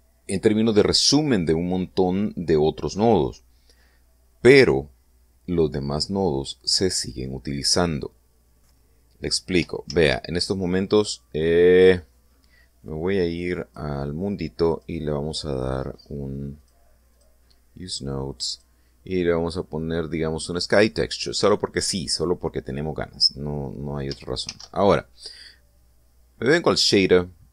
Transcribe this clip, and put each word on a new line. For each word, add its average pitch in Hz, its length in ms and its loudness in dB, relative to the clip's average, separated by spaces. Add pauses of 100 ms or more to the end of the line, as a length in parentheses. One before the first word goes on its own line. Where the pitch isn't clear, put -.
(260)
en 98 140 -4
términos 110 340 2
de 101 80 6
resumen 107 640 2
de 80 80 2
un 85 140 -2
montón 92 640 -2
de 82 220 0
otros 76 400 -2
nodos. 95 480 0 (960)
Pero 101 480 6 (580)
los 82 240 0
demás 71 400 -6
nodos 85 540 -4
se - 260 0
siguen 64 440 -8
utilizando. 71 800 -2 (1080)
Le 76 80 -6
explico. - 560 -2 (100)
Vea, 71 300 4
en 80 120 -6
estos 95 200 -2
momentos, 95 680 0 (100)
eh, 87 720 6 (800)
me - 100 -12
voy 90 260 -4
a 87 80 2
ir 87 460 -6
al 71 400 -8
mundito 82 760 -4
y 82 140 -8
le 76 120 -4
vamos 76 340 -6
a 71 80 -4
dar 65 420 -6 (140)
un 69 480 -10 (1160)
Use 90 280 -10
Nodes. 67 560 -8 (420)
Y 92 200 -2
le 85 100 2
vamos 85 240 0
a 87 60 -6
poner, 80 480 -6
digamos, 80 400 -4
un 87 100 -4
Sky 107 300 4
Texture. - 440 -4
Solo 101 240 2
porque - 220 -4
sí, 82 280 -4
solo 85 300 -2
porque 78 220 -6
tenemos 71 340 -6
ganas. - 420 -2
No, 71 400 -8
no 71 200 -8
hay 69 140 -6
otra - 180 -12
razón. - 260 -8 (180)
Ahora, 92 360 2 (1300)
me 117 100 -2
vengo 160 200 4
al 95 80 4
shader. 92 520 4 (240)